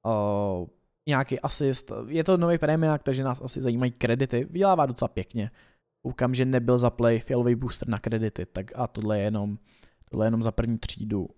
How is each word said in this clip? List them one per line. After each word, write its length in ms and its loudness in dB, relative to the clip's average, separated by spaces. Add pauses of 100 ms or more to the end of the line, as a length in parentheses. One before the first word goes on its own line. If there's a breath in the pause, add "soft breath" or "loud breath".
Eh, 600 0 (420)
nějaký 320 0
asist. 520 -2 (140)
Je 180 -2
to 120 4
nový 220 2
prémiák, 440 2
takže 220 -2
nás 180 -4
asi 200 -6
zajímají 300 0
kredity. 580 0
Vydělává 360 4
docela 220 -2
pěkně. 420 -6 (520 soft breath)
Koukám, 320 -2
že 100 2
nebyl 340 4
za 120 4
play 280 4
fialový 360 2
booster 340 -4
na 100 0
kredity, 480 -4
tak 280 -10
a 120 -4
tohle 320 -2
je 60 0
jenom, 340 -2 (520 soft breath)
tohle 140 0
je 20 4
jenom 160 2
za 100 0
první 260 -2
třídu. 580 -4